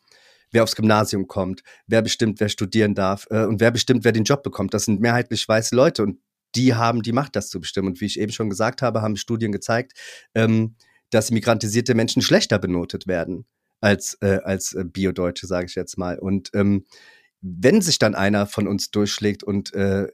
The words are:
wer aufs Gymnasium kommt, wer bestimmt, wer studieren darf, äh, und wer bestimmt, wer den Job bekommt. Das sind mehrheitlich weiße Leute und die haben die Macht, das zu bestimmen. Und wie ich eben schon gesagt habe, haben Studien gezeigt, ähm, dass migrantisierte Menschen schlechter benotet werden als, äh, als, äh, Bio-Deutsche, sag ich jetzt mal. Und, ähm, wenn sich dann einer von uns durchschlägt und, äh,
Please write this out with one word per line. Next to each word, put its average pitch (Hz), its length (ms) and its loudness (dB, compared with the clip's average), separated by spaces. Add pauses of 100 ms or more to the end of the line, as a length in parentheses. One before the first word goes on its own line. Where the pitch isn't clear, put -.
(520)
wer 113 100 4
aufs - 140 -2
Gymnasium 107 500 2
kommt, 92 360 -6 (260)
wer 113 140 4
bestimmt, 107 360 -2
wer 104 120 0
studieren 104 440 0
darf, 98 360 -2
äh, 110 160 0
und 101 120 -2
wer 113 140 6
bestimmt, 117 320 2
wer 117 80 6
den 110 100 2
Job 143 220 2
bekommt. 98 300 -4
Das 101 100 -2
sind 101 160 2
mehrheitlich 117 480 0
weiße 110 260 2
Leute 131 300 4
und 98 160 -4 (340)
die 123 200 4
haben 117 280 0
die 117 100 -4
Macht, 139 240 -2
das 101 140 -6
zu 92 100 -10
bestimmen. 95 280 -4
Und 90 120 -6
wie 104 60 -2
ich - 120 -6
eben 107 140 -4
schon 110 160 -4
gesagt 107 320 -2
habe, 117 220 0
haben 107 140 -2
Studien 110 360 -4
gezeigt, 113 400 -4 (420)
ähm, 113 420 2 (340)
dass 110 200 2
migrantisierte 117 640 0
Menschen 117 280 0
schlechter - 360 2
benotet 87 480 -4
werden 90 380 -4 (380)
als, 104 400 0
äh, 95 200 2
als, 98 300 -4
äh, 92 120 -6
Bio-Deutsche, 87 640 -4
sag 90 200 -4
ich - 80 -12
jetzt - 240 -8
mal. 90 200 -6
Und, 95 360 -4
ähm, 101 320 2 (560)
wenn 98 400 2
sich 170 160 -2
dann 110 160 2
einer 101 320 2
von 104 220 -4
uns 98 220 -4
durchschlägt 104 540 -2
und, 101 300 -4
äh, 98 400 0